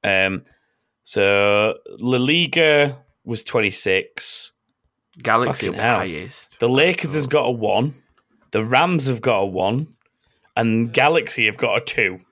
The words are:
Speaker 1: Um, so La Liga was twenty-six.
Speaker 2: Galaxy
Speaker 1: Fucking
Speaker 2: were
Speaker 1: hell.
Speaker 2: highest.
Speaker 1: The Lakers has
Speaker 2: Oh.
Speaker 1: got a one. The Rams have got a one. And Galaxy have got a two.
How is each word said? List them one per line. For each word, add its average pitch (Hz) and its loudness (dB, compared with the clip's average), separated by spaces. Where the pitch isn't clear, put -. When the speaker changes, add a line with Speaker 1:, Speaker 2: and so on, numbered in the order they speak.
Speaker 1:
Um, 95 0
so 101 2
La 123 0
Liga 147 2
was 113 -8
twenty-six. - -2
Speaker 2:
Galaxy 117 0
Speaker 1:
Fucking 87 -6
Speaker 2:
were 113 -2
Speaker 1:
hell. 120 2
Speaker 2:
highest. 90 -10
Speaker 1:
The 117 2
Lakers 147 0
has 147 -2
Speaker 2:
Oh. - -8
Speaker 1:
got 139 2
a 123 0
one. 113 -2
The 110 0
Rams 139 2
have 120 -4
got 113 2
a 98 2
one. 98 -2
And 113 0
Galaxy 143 2
have 104 0
got 117 -2
a - -12
two. 92 -2